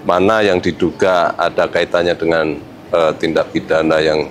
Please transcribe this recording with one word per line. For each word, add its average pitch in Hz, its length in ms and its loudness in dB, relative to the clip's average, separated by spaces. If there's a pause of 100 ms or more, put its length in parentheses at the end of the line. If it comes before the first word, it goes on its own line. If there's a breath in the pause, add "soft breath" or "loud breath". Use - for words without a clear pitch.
mana 98 400 2
yang 92 160 2
diduga 87 800 0
ada 82 320 0
kaitannya 87 480 0
dengan, 80 400 -2 (320)
eh, 80 240 2
tindak 80 400 -2
pidana 80 480 0
yang 78 280 0